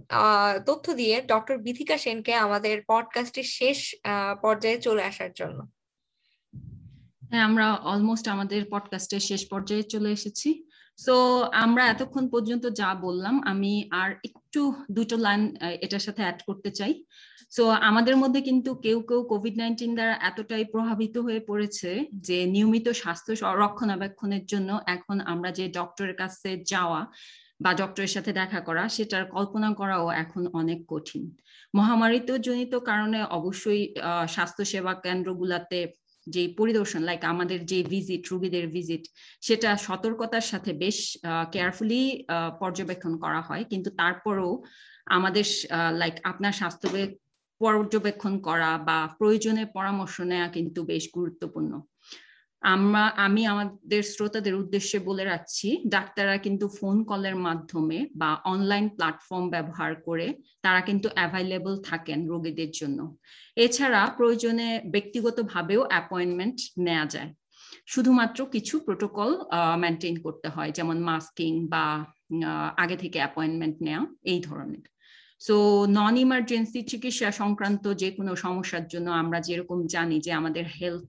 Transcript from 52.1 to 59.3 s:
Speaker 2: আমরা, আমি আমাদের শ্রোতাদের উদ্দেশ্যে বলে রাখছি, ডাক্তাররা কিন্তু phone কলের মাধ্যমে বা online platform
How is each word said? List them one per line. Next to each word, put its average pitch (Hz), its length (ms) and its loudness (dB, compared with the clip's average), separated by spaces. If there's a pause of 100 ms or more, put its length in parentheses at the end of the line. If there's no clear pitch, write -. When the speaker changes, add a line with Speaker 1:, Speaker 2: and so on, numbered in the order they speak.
Speaker 2:
আমরা, 202 460 6
আমি 208 400 4
আমাদের 202 560 -2
শ্রোতাদের 208 520 -2
উদ্দেশ্যে 196 440 -2
বলে 190 260 -2
রাখছি, 196 640 -2
ডাক্তাররা 196 480 2
কিন্তু 196 320 -2
phone 202 360 0
কলের 196 320 -4
মাধ্যমে 165 720 -2 (100)
বা 156 280 0
online 196 440 2
platform 180 600 -4